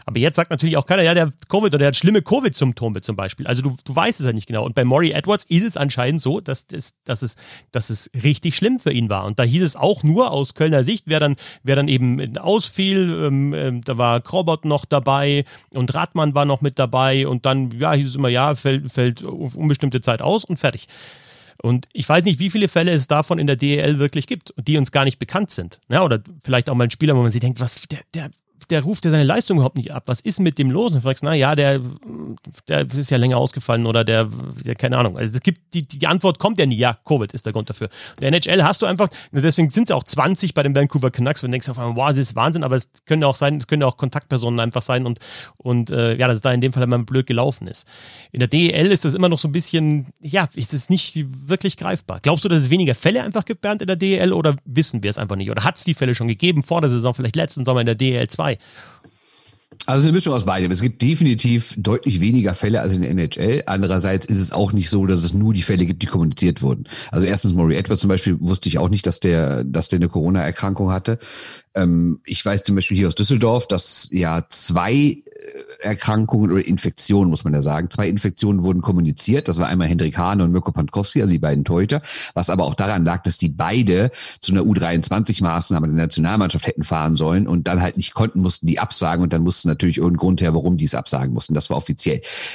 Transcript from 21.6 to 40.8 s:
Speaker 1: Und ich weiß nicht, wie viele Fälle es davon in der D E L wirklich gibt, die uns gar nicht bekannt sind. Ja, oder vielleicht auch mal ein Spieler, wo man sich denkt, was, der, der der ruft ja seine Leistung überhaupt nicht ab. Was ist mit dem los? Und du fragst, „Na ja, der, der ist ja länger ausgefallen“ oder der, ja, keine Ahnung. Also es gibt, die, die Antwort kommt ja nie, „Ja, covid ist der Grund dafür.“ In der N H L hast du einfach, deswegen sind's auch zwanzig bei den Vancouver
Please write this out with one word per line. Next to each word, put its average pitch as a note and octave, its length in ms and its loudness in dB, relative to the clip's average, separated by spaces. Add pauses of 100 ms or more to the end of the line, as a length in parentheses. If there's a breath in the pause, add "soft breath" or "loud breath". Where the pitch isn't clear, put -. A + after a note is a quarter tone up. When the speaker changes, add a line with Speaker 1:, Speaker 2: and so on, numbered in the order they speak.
Speaker 1:
Und B2 320 0
ich - 160 -4
weiß E3 160 4
nicht, F3 140 2
wie F#3 100 -2
viele G3+ 200 0
Fälle F3 220 2
es D3+ 160 2
davon D#3 320 0
in D#3 80 0
der C#3 100 2
D C#3+ 180 2
E - 20 2
L D3 220 2
wirklich C#3 280 0
gibt, - 300 -10
die D3+ 220 0
uns C3+ 140 0
gar C3+ 120 2
nicht C3+ 140 0
bekannt - 320 -4
sind. - 280 -10 (120)
Ja, D#3+ 140 2
oder A2+ 180 0 (200)
vielleicht B2+ 280 0
auch C3+ 40 -2
mal B2 100 2
ein A#2 60 0
Spieler, D3+ 260 2
wo B2+ 40 4
man A#2+ 100 4
sich A2+ 120 -2
denkt, B2 180 -2
was, B2 300 -6
der, C#3+ 80 -10 (160)
der D#3+ 160 -10 (400)
der D#3 120 2
ruft F3 220 -4
ja E3+ 60 2
seine D#3 140 6
Leistung F#3 340 2
überhaupt C3 180 2
nicht B2+ 160 -6
ab. B2 140 -10
Was A#2 140 -4
ist G#3 200 -4
mit E3 180 2
dem C3+ 120 2
los? F#3+ 220 0
Und D3 60 2
du A#2+ 40 0
fragst, C3 200 -2
„Na D#3 120 0
ja, C#3+ 200 2
der, C#3 260 2 (880)
der C#3+ 240 0
ist C3+ 180 -4
ja C#3 60 2
länger B2 200 2
ausgefallen“ A#2+ 500 -2
oder A2+ 180 0
der, A2+ 240 0 (360)
ja, A#2+ 100 -6
keine B2 240 -2
Ahnung. A2 180 0
Also A2 180 -4
es B2+ 60 -6
gibt, - 340 -2
die, E3 120 -4
die C#3+ 200 -6
Antwort E3+ 320 2
kommt G#3 200 0
ja D#3+ 80 4
nie, B2 100 0
„Ja, A#2+ 280 0
covid A#2 280 -2
ist - 140 -10
der A2 60 -4
Grund G#2+ 180 -6
dafür.“ - 180 -8 (280 loud breath)
In - 40 -18
der C3+ 80 -2
N D3 60 4
H E3+ 160 0
L F3+ 140 4
hast F3 180 2
du - 40 2
einfach, F#3 220 0 (240 loud breath)
deswegen D3+ 380 2
sind's A3 200 2
auch D3 140 -2
zwanzig E3 500 -2
bei D3+ 80 2
den C#3 120 0
Vancouver C#3 360 2